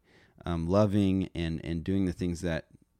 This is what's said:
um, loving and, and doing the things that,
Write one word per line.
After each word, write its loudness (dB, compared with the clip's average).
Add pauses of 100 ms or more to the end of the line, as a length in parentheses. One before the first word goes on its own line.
(460)
um, -2
loving 4
and, -4
and -4
doing 0
the 0
things -4
that, -4 (320)